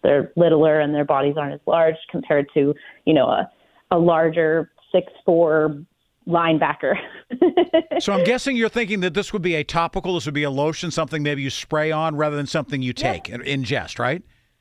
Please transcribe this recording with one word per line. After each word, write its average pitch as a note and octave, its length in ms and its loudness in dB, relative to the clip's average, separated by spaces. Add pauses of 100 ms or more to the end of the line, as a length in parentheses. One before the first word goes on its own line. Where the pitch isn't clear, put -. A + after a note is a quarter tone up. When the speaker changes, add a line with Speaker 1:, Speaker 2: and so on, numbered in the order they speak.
Speaker 1:
they're C#3+ 340 2
littler D#3 440 4
and D3 140 0
their D3 120 0
bodies C#3+ 320 0
aren't C#3+ 160 -4
as D3 120 -14
large D#3+ 300 2 (140)
compared C#3+ 420 0
to, C#3+ 220 2 (320)
you D#3 80 4
know, B2+ 140 4
a, - 220 0 (420)
a F3+ 40 4
larger E3 760 2 (220)
six F#3 180 2 (140)
four D#3 580 2 (460)
linebacker. D#3+ 680 0 (320)
<laughs> E4 720 0
Speaker 2:
So - 120 -2
I'm F#3 120 0
guessing B3+ 320 0
you're A3+ 120 0
thinking G#3+ 320 -4
that F3+ 140 -2
this G3 180 -4
would G#3+ 80 -4
be E3+ 140 -2
a D3+ 100 -2
topical, F3 500 -4
this D#3 120 -4
would D3 80 -4
be D3 80 -2
a C#3+ 80 -2
lotion, D3+ 400 -2
something D#3 320 -4
maybe D3 180 -2
you C3+ 100 -6
spray D#3 420 -4
on D#3 240 -2
rather D3+ 200 -2
than C#3+ 100 -4
something C#3 360 -4
you B2+ 140 -4
Speaker 1:
Yeah. A#2 160 -2
Speaker 2:
take - 180 -10
and A#2+ 120 -10
ingest, C3 560 -4
right? C3 240 -4 (380)